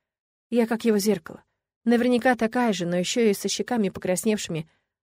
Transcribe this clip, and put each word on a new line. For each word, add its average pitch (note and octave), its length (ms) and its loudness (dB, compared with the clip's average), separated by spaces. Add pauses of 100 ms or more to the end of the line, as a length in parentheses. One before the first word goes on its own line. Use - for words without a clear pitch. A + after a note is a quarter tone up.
(500)
Я A#3 160 2
как A3+ 180 -4
его A3 140 4
зеркало. G3 440 -2 (420)
Наверняка A#3+ 520 4
такая A#3 360 0
же, F3 140 -4
но F3 100 -2
еще F3+ 260 0
и G#3 120 4
со G3 140 -4
щеками G#3+ 400 -2
покрасневшими, F3+ 800 -4 (340)